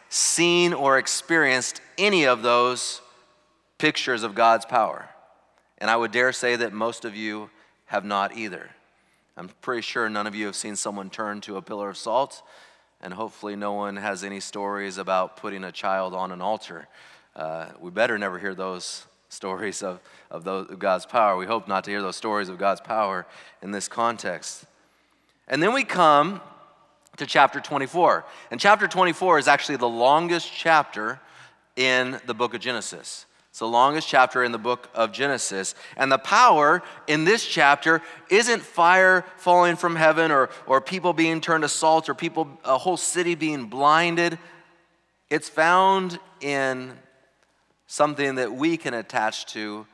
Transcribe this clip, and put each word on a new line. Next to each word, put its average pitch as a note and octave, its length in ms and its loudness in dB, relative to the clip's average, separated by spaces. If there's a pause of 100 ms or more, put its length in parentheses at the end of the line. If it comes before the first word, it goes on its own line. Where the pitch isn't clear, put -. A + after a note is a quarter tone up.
seen F3 640 2
or C3+ 240 2
experienced C3 840 0 (180)
any F#3 260 4
of B2+ 180 4
those A#2+ 580 2 (800)
pictures C3 440 -2
of G#2 140 -6
God's A2+ 280 4
power. G2 440 -2 (720)
And G#2+ 120 0
I A2+ 60 4
would A2+ 160 -2
dare B2 200 2
say B2 220 -2
that A#2 180 -2
most A2+ 320 -6
of G#2+ 120 -12
you G#2+ 340 -10 (360)
have G2+ 180 -4
not G2+ 320 -2
either. G#2 340 -12 (680)
I'm F2+ 140 -16 (100)
pretty A#2+ 220 -6
sure A#2 260 -4
none G#2+ 200 -4
of G2+ 80 -10
you G#2+ 100 -4
have G2 80 -8
seen G#2 220 -8
someone G2+ 340 -8
turn G#2 320 -8
to G2+ 140 -12
a F#2+ 60 -10
pillar G2+ 280 -8
of F#2+ 60 -12
salt, B2 480 -4 (580)
and F#2 100 -12
hopefully G#2 440 -10
no G#2 160 -6
one G2+ 240 -6
has G2+ 260 -6
any G2 160 -10
stories G2+ 600 -6
about F#2 380 -2
putting G2 280 -10
a F2+ 80 -12
child F#2+ 420 -4
on F#2 160 -6
an F2+ 100 -12
altar. F#2 460 -8 (480)
Uh, D#2+ 320 -10 (140)
we F2+ 100 -14
better A2 280 0
never F#2+ 200 -4
hear F#2+ 160 -8
those F#2 500 -10 (240)
stories F#2+ 540 -8
of, F2+ 180 -8 (300)
of, E2 140 -14
those, F#2+ 260 -8
of F#2+ 80 -16
God's F#2 260 0
power. G#2+ 320 2
We F#2 100 -6
hope A2 200 -4
not F#2+ 180 -2
to G2+ 60 -12
hear G2+ 100 -4
those F#2+ 160 -6
stories G#2 320 -4
of F2+ 100 -12
God's F#2+ 220 0
power G2 460 -4 (340)
in G2 120 -10
this G2 160 -8
context. G#2+ 760 -4 (840)
And C3+ 120 -2
then G#3 140 2
we C4+ 80 0
come E3+ 580 4 (760)
to C#3+ 100 -10
chapter C#3+ 340 4
twenty-four. C#3 640 0 (260)
And A#2+ 100 -8
chapter G3+ 260 4
twenty-four F3 520 2
is C#3 100 0
actually C#3+ 280 2
the A#2+ 120 0
longest D3+ 680 2
chapter C3+ 640 0 (540)
in B2+ 500 2
the A#2+ 100 -6
book A#2 200 -2
of A2+ 60 -8
Genesis. G#2 640 -8 (240)
It's - 80 -20
the A2+ 80 -4
longest C3+ 400 2
chapter B2+ 380 4
in A#2+ 80 -2
the A#2 60 -4
book A#2+ 360 -4
of A2+ 180 0
Genesis. A2 600 -4 (220)
And C3+ 140 0
the C3+ 80 4
power F3 640 4 (240)
in D#3 180 0
this A3 200 2
chapter D#3 580 4 (280)
isn't A3 320 4
fire F3+ 600 4 (140)
falling F3 380 4
from E3+ 200 -2
heaven D#3+ 340 4
or, C3+ 200 4 (160)
or C3 140 4
people F3 320 -2
being E3 280 0
turned D#3+ 220 0
to D3 60 0
salt D#3+ 400 2
or C#3+ 60 -2
people, D#3+ 340 -4 (160)
a C3 140 2
whole F3+ 180 -2
city F3 380 -2
being D3+ 320 -4
blinded. E3 720 2 (920)
It's D#3 180 -2
found F#3 680 4 (220)
in C3+ 520 -2 (960)
something C#3+ 460 0
that B2+ 180 -2
we D#3 240 0
can D3 180 -6
attach A2 520 -4
to G#2+ 480 -10